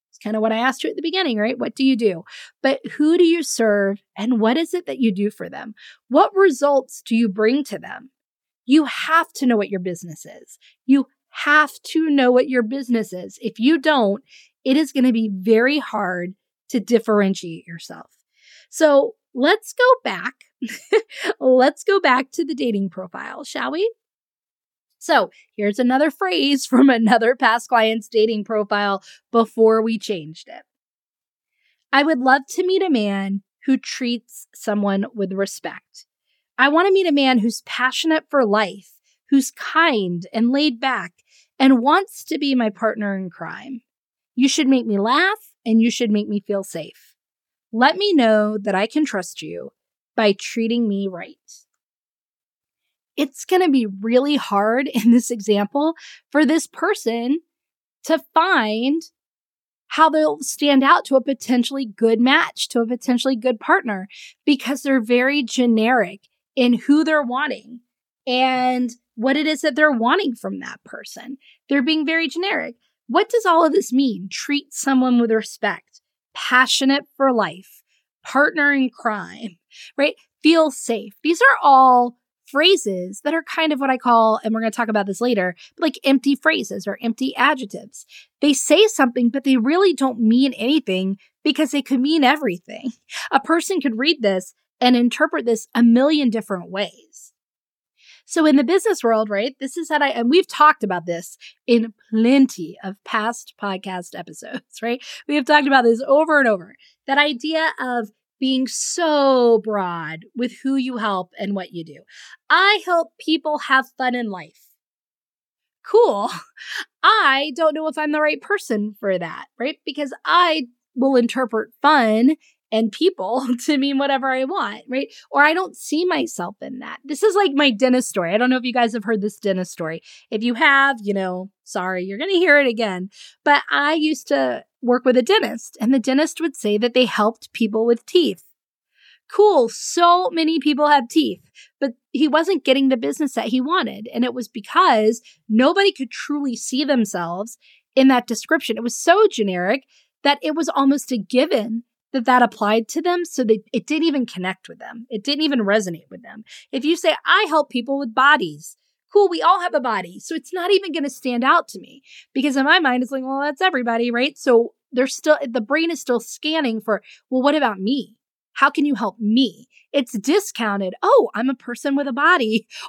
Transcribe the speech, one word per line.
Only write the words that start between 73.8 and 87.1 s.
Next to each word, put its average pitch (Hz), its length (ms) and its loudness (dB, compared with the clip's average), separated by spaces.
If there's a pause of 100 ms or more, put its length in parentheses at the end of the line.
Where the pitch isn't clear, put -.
mean? 233 400 0
Treat - 420 -6
someone 254 460 2
with 226 120 2
respect, - 720 -4 (320)
passionate 262 720 2 (140)
for 269 160 4
life, 196 500 -6 (400)
partner 285 500 0
in 262 160 0
crime, 190 680 -8 (400)
right? 285 180 0 (260)
Feel 311 300 4
safe. 214 420 -6 (100)
These 330 180 0
are 539 200 4
all 254 560 6 (280)
phrases 214 800 -2
that 294 100 -4
are 330 100 -4
kind 320 280 -4
of 277 80 -4
what 269 100 -2
I 262 80 -2
call, 226 460 2
and 220 100 -4
we're 220 80 -4
gonna 226 100 -2
talk 220 180 -4
about 208 160 0
this 196 160 -6
later, 202 340 0 (220)
like 311 260 -2
empty 277 320 2
phrases 196 500 -4
or 202 160 -6
empty 233 340 -4